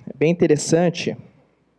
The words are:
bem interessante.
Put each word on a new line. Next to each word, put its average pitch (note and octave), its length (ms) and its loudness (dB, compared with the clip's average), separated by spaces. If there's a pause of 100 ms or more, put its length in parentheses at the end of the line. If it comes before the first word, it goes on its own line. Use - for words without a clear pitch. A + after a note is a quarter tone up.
(160)
bem D3+ 160 0
interessante. D#3+ 840 0 (600)